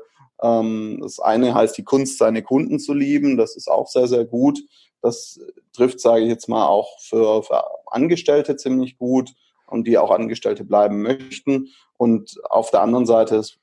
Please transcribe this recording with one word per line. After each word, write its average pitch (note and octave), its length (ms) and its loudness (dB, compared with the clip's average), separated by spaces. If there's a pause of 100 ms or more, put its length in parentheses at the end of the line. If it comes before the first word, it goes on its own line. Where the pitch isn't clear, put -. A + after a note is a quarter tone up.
(420)
Ähm, A2 600 -2
das - 160 -14
eine A#2+ 360 2
heißt A2+ 240 2
Die G#2 60 -14
Kunst, C3+ 340 -2
seine A2+ 240 0
Kunden C#3+ 360 -2
zu C#3+ 140 -6
lieben. C#3+ 440 0
Das A2+ 200 0
ist - 120 -14
auch - 200 0
sehr, B2+ 200 0
sehr A#2+ 160 0
gut. C3 360 0 (400)
Das - 400 -6 (320)
trifft, C3 280 0
sage A#2 220 4
ich A2+ 60 0
jetzt A#2 200 -6
mal, A2 180 0
auch - 340 -2
für, A2 420 0
für - 200 -2 (240)
Angestellte D3 680 0
ziemlich C3 420 -4
gut B2+ 340 -2 (340)
und A2+ 200 -6
die A#2 100 2
auch G#2+ 140 2
Angestellte G#2+ 540 -2
bleiben G#2 380 2
möchten. C3+ 680 -4 (280)
Und A2+ 480 0
auf - 260 0
der F#2+ 120 4
anderen A#2 240 2
Seite A2+ 300 2
ist G#2+ 260 -4